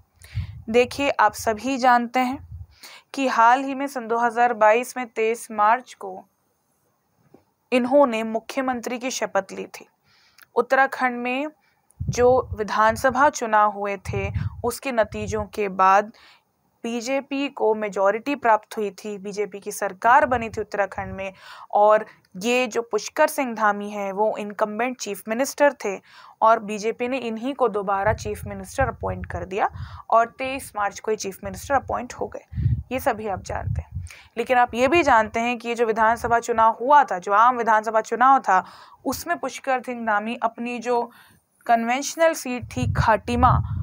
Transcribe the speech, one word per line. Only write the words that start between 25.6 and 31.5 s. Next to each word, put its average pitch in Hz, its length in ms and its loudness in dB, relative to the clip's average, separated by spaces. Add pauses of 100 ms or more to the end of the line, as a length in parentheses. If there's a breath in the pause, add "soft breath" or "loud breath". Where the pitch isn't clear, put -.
थे, 196 120 -4 (460 loud breath)
और 226 160 6
बीजेपी 214 500 -4
ने 262 100 -4
इन्हीं 240 360 -6
को 254 140 0
दोबारा 196 440 0
चीफ 208 320 -8
मिनिस्टर 202 440 -4
अपॉइंट 185 380 -8
कर 175 180 -8
दिया 185 240 -2 (420 loud breath)
और 226 160 4
तेईस 262 500 -8
मार्च 202 240 -6
को - 100 -4
ये 220 60 0
चीफ 196 280 -10
मिनिस्टर 196 300 -6